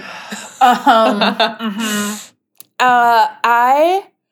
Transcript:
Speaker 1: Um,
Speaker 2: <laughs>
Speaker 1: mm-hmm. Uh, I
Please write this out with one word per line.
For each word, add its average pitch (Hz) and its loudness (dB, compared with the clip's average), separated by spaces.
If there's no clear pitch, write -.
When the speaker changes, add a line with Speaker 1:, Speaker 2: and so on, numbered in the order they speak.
Speaker 1:
Um, 240 2
Speaker 2:
<laughs> - -
Speaker 1:
mm-hmm. 214 -4
Uh, 240 2
I 277 2